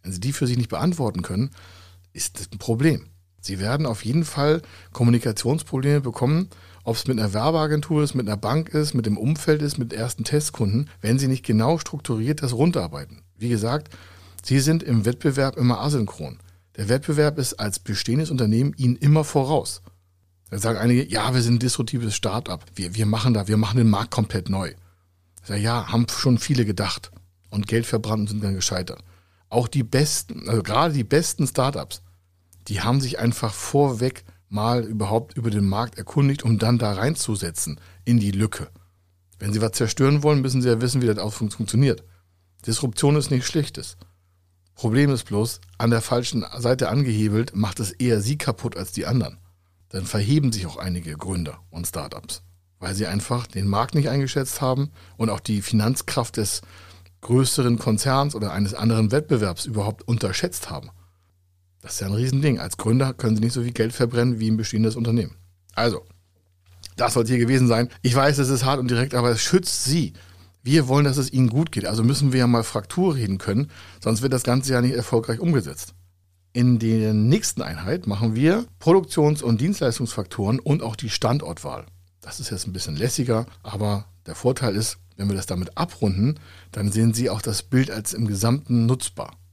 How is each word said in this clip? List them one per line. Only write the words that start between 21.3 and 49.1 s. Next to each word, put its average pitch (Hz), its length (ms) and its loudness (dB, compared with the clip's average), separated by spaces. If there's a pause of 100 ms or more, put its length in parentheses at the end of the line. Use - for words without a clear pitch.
wir 127 80 4
sind 117 140 4
ein 113 40 2
disruptives 117 560 -2
Start-up. - 500 -4 (100)
Wir, 92 200 -6
wir 110 100 0
machen 110 280 2
da, 101 140 0
wir 107 100 4
machen 110 200 2
den 113 120 6
Markt 104 220 2
komplett 104 380 -2
neu.“ 95 200 -2 (720)
Ich - 60 -20
sage, 101 140 -4
„Ja, 117 260 0
haben 117 220 2
schon 127 280 2
viele 123 280 2
gedacht - 460 -4 (380)
und 101 180 -4
Geld 113 180 0
verbrannt 110 360 -2
und 101 60 -2
sind 104 160 -4
dann 98 120 -2
gescheitert.“ 92 480 -6 (460)
Auch 117 180 0
die 135 160 0
besten, - 680 -2
also 107 140 0
gerade 143 300 2
die 135 100 0
besten 147 440 0
Start-ups, 131 540 -2 (640)
die 98 140 -6
haben 123 180 2
sich 131 200 -4
einfach 113 340 -2
vorweg 131 720 -2 (240)
mal 113 340 0
überhaupt 107 540 -2
über 113 140 -2
den 101 140 2
Markt 107 320 -2
erkundigt, 139 460 0
um 117 140 2
dann 117 200 2
da 107 160 0
reinzusetzen 98 840 -4 (260)
in 120 140 4
die 101 120 0
Lücke. 101 380 -2 (680)
Wenn 101 140 -4
Sie 107 80 0
was 107 120 0
zerstören 135 500 2
wollen, 147 180 4
müssen 131 200 0
Sie 123 60 2
ja 117 140 4
wissen, 127 200 0
wie 123 60 2
das 104 120 2
auch 104 120 -4
fun-, 104 200 -4
funktioniert. 120 520 0 (640)
Disruption 139 500 0
ist 147 160 0
nichts 127 160 0
Schlechtes. - 500 -6 (760)
Problem 127 380 2
ist 120 140 -2
bloß, 104 360 -2 (160)
an 117 120 2
der 117 120 2
falschen 120 440 -2 (120)
Seite 123 320 0
angehebelt, 107 680 0
macht 101 240 -2
es 101 120 -4
eher 117 280 2
Sie 123 180 -2
kaputt - 380 -4
als - 160 -10
die 82 140 -6
anderen. - 320 0 (520)